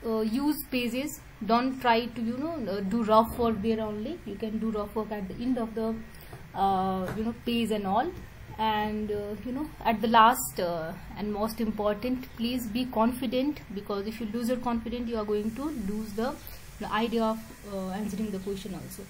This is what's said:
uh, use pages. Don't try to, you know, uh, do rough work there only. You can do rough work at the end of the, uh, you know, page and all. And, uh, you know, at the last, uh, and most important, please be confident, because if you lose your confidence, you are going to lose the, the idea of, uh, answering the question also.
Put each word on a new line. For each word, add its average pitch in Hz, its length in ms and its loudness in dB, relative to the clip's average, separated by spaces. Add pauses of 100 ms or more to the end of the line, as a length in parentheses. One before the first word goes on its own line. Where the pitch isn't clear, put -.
uh, 220 140 2
use 277 500 2
pages. 254 480 0 (260)
Don't 247 360 4
try 240 240 6
to, 240 160 -6
you 226 160 -2
know, 311 160 -2 (180)
uh, 196 80 0
do 196 240 2
rough 220 340 6
work 226 240 2
there 220 200 2
only. 214 440 -4
You 202 100 -8
can 214 240 -4
do 220 120 0
rough 208 240 -2
work 214 160 -2
at 202 160 -4
the 208 160 -6
end 254 140 2
of 226 180 -2
the, 220 180 0 (640)
uh, 190 500 4 (120)
you 220 80 0
know, 233 100 -2 (100)
page 233 260 2
and 208 140 0
all. 220 240 4 (480)
And, 214 540 0
uh, 208 240 -2 (100)
you 247 60 -4
know, 285 180 -4 (140)
at 220 180 2
the 233 60 2
last, 226 540 8
uh, 170 320 -2 (240)
and 208 160 -2
most 214 260 -2
important, 214 760 0
please 240 280 0
be 233 200 0
confident, 254 760 2 (160)
because 202 320 -2
if 226 140 -6
you 226 60 -4
lose 226 200 -2
your 247 120 2
confidence, 240 500 -2
you 233 80 -2
are 214 80 -2
going 208 300 0
to 262 80 -6
lose 214 500 -4
the, 233 200 0 (460)
the 214 100 -6
idea 226 320 2
of, 220 160 2 (360)
uh, 190 160 -4
answering 196 420 -2
the 190 80 -2
question 196 340 -6
also. 135 360 -10